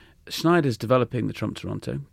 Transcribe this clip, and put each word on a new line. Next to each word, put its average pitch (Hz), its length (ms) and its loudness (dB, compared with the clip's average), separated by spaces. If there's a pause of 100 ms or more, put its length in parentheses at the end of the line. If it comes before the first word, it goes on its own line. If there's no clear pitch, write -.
(280)
Schneider's 160 480 2
developing 120 500 2
the 104 60 -2
Trump - 240 -6
Toronto. 120 460 -8 (100)